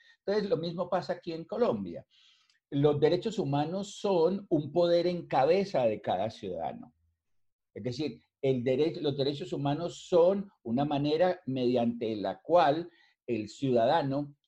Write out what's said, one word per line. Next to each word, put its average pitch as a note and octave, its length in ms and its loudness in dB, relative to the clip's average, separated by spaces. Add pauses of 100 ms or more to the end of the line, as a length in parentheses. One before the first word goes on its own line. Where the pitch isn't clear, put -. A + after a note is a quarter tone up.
(200)
Entonces, G3+ 300 -2
lo E3 80 0
mismo E3+ 320 -6
pasa F3+ 240 -2
aquí E3+ 180 -10
en E3 140 -10
Colombia. G#2 600 -4 (640)
Los D3 300 2
derechos F3 380 2
humanos D#3+ 640 -4
son F#3+ 500 0
un D3 220 0
poder E3+ 340 4
en F3 220 -2
cabeza E3 560 2
de A2 180 0
cada G#2 300 -2
ciudadano. E2 600 -8 (840)
Es G#2 80 -10
decir, B2 360 -6 (220)
el C3 220 0
dere-, C#3+ 360 0
los C#3+ 160 -2
derechos C#3+ 380 -4
humanos D3 540 -4
son F#3+ 420 4 (140)
una B2 200 0
manera D3+ 600 0
mediante A#2+ 720 0
la F#2+ 260 -4
cual E3 480 2 (380)
el A2 220 -4
ciudadano C#3 840 0 (140)